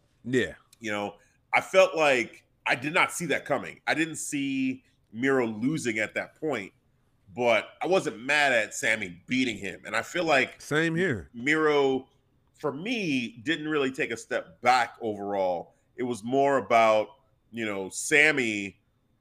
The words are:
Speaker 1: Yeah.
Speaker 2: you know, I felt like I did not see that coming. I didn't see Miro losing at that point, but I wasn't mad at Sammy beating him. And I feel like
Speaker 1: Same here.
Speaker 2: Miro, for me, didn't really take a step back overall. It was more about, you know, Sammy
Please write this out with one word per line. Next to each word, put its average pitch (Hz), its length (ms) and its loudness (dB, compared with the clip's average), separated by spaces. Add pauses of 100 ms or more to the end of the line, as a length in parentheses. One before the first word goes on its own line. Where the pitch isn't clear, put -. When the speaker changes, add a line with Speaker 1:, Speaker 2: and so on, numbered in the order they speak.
(240)
Speaker 1:
Yeah. 113 300 0 (260)
Speaker 2:
you 110 100 -8
know, 104 240 -4 (400)
I 123 60 6
felt 185 360 4
like 139 460 2 (260)
I 135 60 2
did 143 180 -6
not 175 200 2
see 175 140 -8
that 127 180 -2
coming. 95 420 -4
I 131 80 0
didn't 156 220 -4
see 135 680 -4 (300)
Miro 127 340 2
losing 113 540 -4
at 107 140 -4
that 95 260 -8
point, 120 320 -6 (640)
but 117 340 2 (120)
I 117 60 -4
wasn't 139 380 0
mad 143 280 2
at 107 220 0
Sammy 110 540 -2
beating 127 280 0
him. 92 300 -10
And 101 80 -8
I 113 80 0
feel 175 220 -4
like 139 360 0
Speaker 1:
Same 160 360 -2
here. 160 360 -2
Speaker 2:
Miro, 139 760 2 (500)
for 139 140 -4
me, 151 720 -4
didn't 151 240 -4
really 139 240 0
take 131 180 -6
a 113 60 -6
step - 460 -8
back 120 380 4
overall. 101 760 -2 (220)
It 117 60 -4
was 120 220 -4
more 139 340 4
about, 110 480 6 (460)
you 113 140 -6
know, 98 220 -4
Sammy 123 920 2 (400)